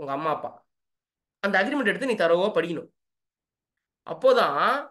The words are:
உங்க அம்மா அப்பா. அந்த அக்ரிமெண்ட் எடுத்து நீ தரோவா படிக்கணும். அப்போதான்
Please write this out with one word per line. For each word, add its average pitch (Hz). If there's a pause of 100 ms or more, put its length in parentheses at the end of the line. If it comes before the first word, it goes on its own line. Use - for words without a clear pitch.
உங்க 139
அம்மா 160
அப்பா. - (920)
அந்த 202
அக்ரிமெண்ட் 254
எடுத்து 254
நீ 220
தரோவா 175
படிக்கணும். 170 (1160)
அப்போதான் 170 (300)